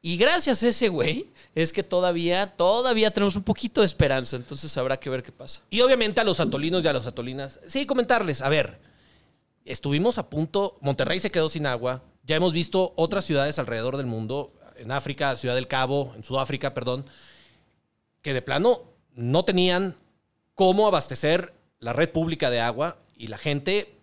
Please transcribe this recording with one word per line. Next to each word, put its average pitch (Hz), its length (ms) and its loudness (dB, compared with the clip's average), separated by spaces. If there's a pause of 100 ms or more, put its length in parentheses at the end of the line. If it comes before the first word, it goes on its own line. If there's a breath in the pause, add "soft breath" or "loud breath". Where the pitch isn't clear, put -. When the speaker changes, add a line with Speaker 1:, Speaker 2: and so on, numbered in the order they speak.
Speaker 1:
Y 170 180 -4
gracias 285 440 2
a 233 60 4
ese 233 200 2
güey 165 420 -2 (260 loud breath)
es 160 160 0
que 196 100 -2
todavía, 180 720 0
todavía 220 540 4
tenemos 202 240 2
un 202 80 -4
poquito - 380 0
de 208 80 8
esperanza. 135 480 0
Entonces 139 400 -8
habrá 131 240 -2
que 143 100 -8
ver 127 140 -4
qué - 80 -20
pasa. - 360 -10
Speaker 2:
Y 208 120 0
obviamente 240 400 4
a 226 40 2
los 196 140 2
atolinos 160 460 0
y - 20 4
a 151 60 4
las 117 160 -2
atolinas, 131 580 -10
sí, 277 180 -4
comentarles. 233 560 0
A 135 80 -2
ver, 147 300 0 (880 soft breath)
estuvimos 147 540 0
a - 120 -8
punto, 165 500 -2
Monterrey 139 380 0
se 185 140 -4
quedó 160 160 0
sin 151 180 -4
agua. 127 360 -4 (220)
Ya 156 120 0
hemos 170 160 2
visto 175 440 0
otras 180 280 0
ciudades 147 340 0
alrededor 120 380 -4
del 139 100 -4
mundo, 113 460 -6 (240)
en 110 160 -10
África, 139 440 -2
Ciudad 123 200 -2
del 127 100 -2
Cabo, 131 500 0
en 110 60 -16
Sudáfrica, 135 500 -4
perdón, 127 320 -4 (1160 loud breath)
que 147 100 -6
de 127 100 -2
plano 196 420 2 (300)
no 127 300 0
tenían 180 500 2 (600)
cómo 196 320 6
abastecer 165 680 0 (280)
la 117 120 -6
red 156 180 2
pública 165 400 -2
de 120 100 0
agua 120 360 -2 (200)
y 113 100 -16
la 107 120 -12
gente 156 640 -2